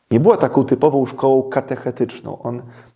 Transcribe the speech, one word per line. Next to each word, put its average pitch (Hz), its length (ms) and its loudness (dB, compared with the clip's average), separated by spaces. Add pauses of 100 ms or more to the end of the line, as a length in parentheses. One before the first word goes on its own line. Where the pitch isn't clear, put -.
(100)
nie 113 100 4
była 196 160 6
taką 131 280 0
typową 135 420 2
szkołą 131 360 0
katechetyczną. - 1000 -6
On, 120 200 -8 (340)